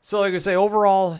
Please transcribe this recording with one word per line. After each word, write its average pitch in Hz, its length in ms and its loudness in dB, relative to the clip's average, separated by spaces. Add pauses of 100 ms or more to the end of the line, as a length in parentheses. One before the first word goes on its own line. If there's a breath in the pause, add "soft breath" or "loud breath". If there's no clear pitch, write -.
So, 208 180 -4
like 196 160 0
I - 20 -4
say, 180 180 -2
overall, 196 640 2